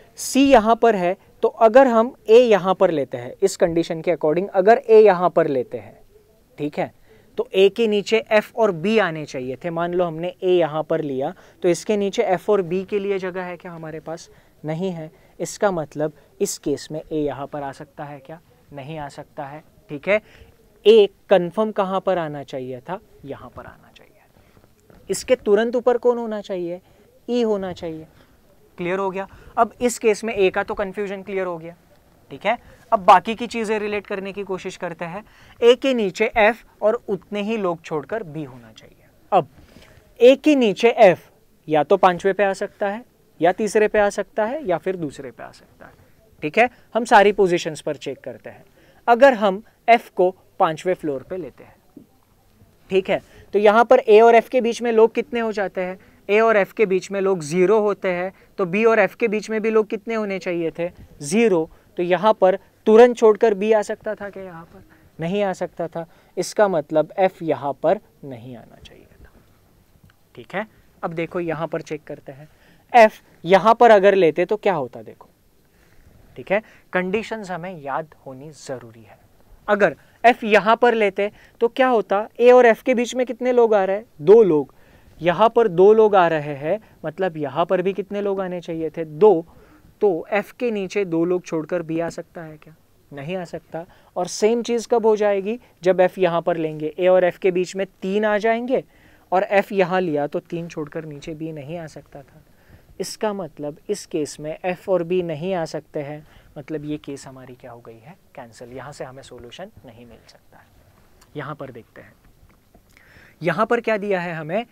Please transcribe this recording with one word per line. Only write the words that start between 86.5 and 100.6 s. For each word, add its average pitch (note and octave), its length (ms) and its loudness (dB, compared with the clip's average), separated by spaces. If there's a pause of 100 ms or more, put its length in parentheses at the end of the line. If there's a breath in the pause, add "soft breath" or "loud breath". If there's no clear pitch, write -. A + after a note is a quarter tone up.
हैं, D#3+ 240 -4 (240 soft breath)
मतलब D#3+ 320 -6
यहाँ D3 300 -4
पर F3+ 160 -2
भी G3 100 -2
कितने G3+ 280 -8
लोग G3 200 -4
आने F3+ 200 -8
चाहिए E3 300 -8
थे? E3 140 -10
दो। E3 420 2 (560 soft breath)
तो F#3 300 0
एफ G3+ 200 -4
के A#3+ 180 -6
नीचे G3+ 360 -6
दो E3 180 -2
लोग F3+ 200 -4
छोड़कर E3 380 -6
बी D#3+ 180 -6
आ E3 100 -6
सकता E3+ 320 -18
है D#3 140 -20
क्या? D#3 180 -20 (360)
नहीं C#3+ 260 -12
आ F3+ 80 -10
सकता। E3 400 -14 (320 soft breath)
और F3+ 120 -4
सेम A#3 340 0
चीज़ A#3 260 -4
कब A#3 180 0
हो A3 100 4
जाएगी? G3+ 420 -2 (240 soft breath)
जब F3+ 180 2
एफ F3+ 180 2
यहाँ E3+ 240 0
पर E3+ 140 -2
लेंगे, D#3 420 -6
ए F3+ 100 0
और F#3 160 4
एफ F3 140 -2
के F#3+ 120 0
बीच F3 260 -4
में F#3+ 100 -4 (160)
तीन G3 220 -2
आ G#3 140 0
जाएंगे A3+ 440 -2 (500 soft breath)
और F#3 120 0
एफ G3 280 -2
यहाँ F#3 280 0
लिया D3 260 -2
तो E3+ 140 -6
तीन E3+ 280 -10